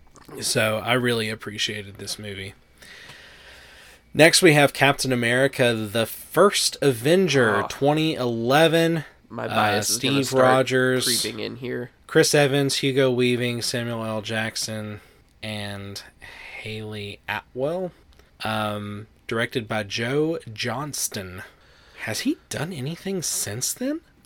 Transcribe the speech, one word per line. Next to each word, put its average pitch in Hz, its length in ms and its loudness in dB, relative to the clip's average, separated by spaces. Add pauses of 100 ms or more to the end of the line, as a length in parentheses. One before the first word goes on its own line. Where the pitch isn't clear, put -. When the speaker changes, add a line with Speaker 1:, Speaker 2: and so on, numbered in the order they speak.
(400)
Speaker 1:
So 110 440 0
I 117 100 0
really 120 340 0
appreciated 104 680 -6
this 98 200 -10
movie. 98 360 -10 (1600)
Next, 160 300 6
we 170 120 10
have 143 180 6
Captain 135 400 2
America, 123 600 2
The 110 320 -2
First - 760 2
Avenger, 139 760 4
Speaker 2:
Ah. 98 120 0
Speaker 1:
twenty 151 460 2
eleven. 151 880 2 (240)
Speaker 2:
My 117 180 -8
Speaker 1:
Uh, - 20 -6
Speaker 2:
bias 107 420 0
is 110 80 -2
gonna 135 180 0
Speaker 1:
Steve 135 120 0
Speaker 2:
start 131 140 4
Speaker 1:
Rogers, 127 640 4
Speaker 2:
creeping 113 360 -2
in 107 160 -6
here. 123 340 -8 (160)
Speaker 1:
Chris 156 280 4
Evans, 143 420 2
Hugo 135 340 2
Weaving, 120 520 0
Samuel 117 420 -6
L. 110 180 -6
Jackson, 110 800 -6 (420)
and 101 580 -10 (600)
Haley 107 580 -10 (100)
Atwell. 156 600 -6 (540)
Um, 104 640 -6 (180)
directed 117 400 -4
by 110 160 -4
Joe 139 560 -2 (140)
Johnston. 113 880 -6 (600)
Has 110 180 -4
he 302 160 -2 (140)
done 165 220 -4
anything 170 500 -6
since - 500 -4
then? 294 280 -6 (260)